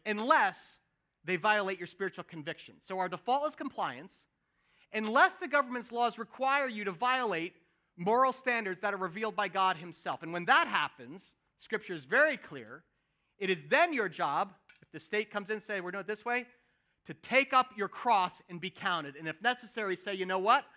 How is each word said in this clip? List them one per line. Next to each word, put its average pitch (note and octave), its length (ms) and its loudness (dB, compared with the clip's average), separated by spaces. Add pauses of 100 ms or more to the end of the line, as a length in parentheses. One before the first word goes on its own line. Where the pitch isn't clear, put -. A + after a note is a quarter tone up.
unless G#3+ 760 2 (460)
they F3+ 100 0
violate G3 420 2
your F3 100 -10
spiritual F#3 360 -6
conviction." D3+ 560 -10
So - 180 -8
our F#3 100 0
default B3 400 0
is - 80 -4
compliance, E3+ 720 -8 (640)
unless A3 440 4
the F4+ 120 -6
government's B3 440 0
laws A#3 260 2
require C4+ 500 0
you G#3+ 180 -6
to G3 60 -2
violate G3+ 600 0 (420)
moral A#3 380 4
standards A3+ 480 -2
that G3+ 120 0
are G3+ 40 -4
revealed F#3+ 380 -4
by G3+ 120 0
God F#3+ 300 2
himself. D#3+ 460 -8
And E3 100 -6
when F3 120 -4
that C#4+ 220 6
happens, D#3+ 680 -4 (220)
Scripture - 360 -8
is D3+ 120 -10
very C4 300 4
clear, C3 480 -14 (540)
it F#3+ 140 -2
is D#3 140 -2
then D4+ 280 4
your A3 160 0
job, E3+ 440 -2 (280)
if - 100 -20
the D#3 80 -12
state G#3+ 300 -4
comes G3+ 220 -6
in A3 60 -2
and G3+ 60 -10
say, G3+ 180 -6
"We're F3+ 100 -8
doing G3 100 -6
it F3 60 -10
this G#3 180 -6
way," A#3+ 220 -2 (580)
to E3 80 -12
take C4+ 400 2
up C4 240 4
your G3 100 0
cross F#3+ 640 2
and F3 100 -10
be F3+ 100 -6
counted. D#3+ 460 -4
And D#3+ 140 -6
if D#3 120 -8
necessary, A3 540 0
say, G3+ 180 -6
"You F#3 120 -2
know F#3+ 140 0
what? A#3 260 4 (120)